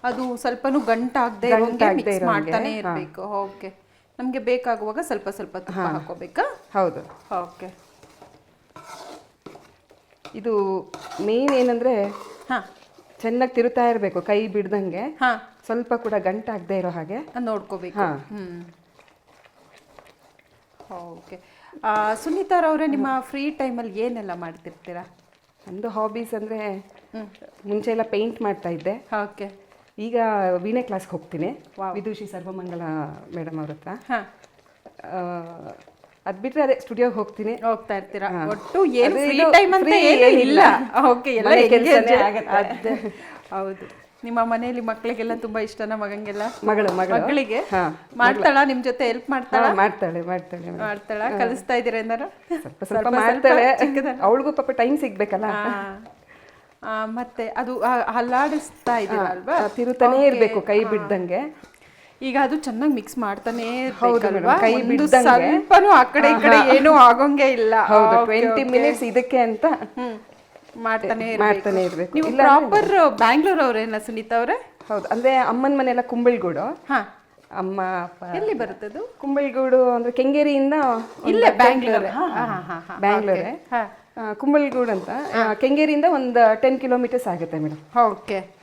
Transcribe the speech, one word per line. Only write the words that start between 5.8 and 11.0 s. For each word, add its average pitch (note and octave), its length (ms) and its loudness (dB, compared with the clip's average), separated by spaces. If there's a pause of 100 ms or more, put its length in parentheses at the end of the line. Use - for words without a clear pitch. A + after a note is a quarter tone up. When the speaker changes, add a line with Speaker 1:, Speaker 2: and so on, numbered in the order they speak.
Speaker 2:
ಹಾ. F3 60 -2
Speaker 1:
ಹಾಕೋಬೇಕಾ? E3 560 -8 (320)
Speaker 2:
ಹೌದು. F#3 260 0 (420)
Speaker 1:
ಓಕೆ. F#3 320 -16 (2500)
Speaker 2:
ಇದು G3+ 480 -2 (440)